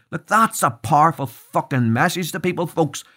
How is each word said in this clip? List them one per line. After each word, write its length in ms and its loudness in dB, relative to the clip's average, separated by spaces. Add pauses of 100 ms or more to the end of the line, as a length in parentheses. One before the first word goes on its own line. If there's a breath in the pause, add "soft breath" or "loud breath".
(120)
Look, 160 -10
that's 340 2
a 100 2
powerful 540 2
fucking 640 -2
message 420 0
to 60 -8
people, 280 -2
folks. 360 -2 (140 soft breath)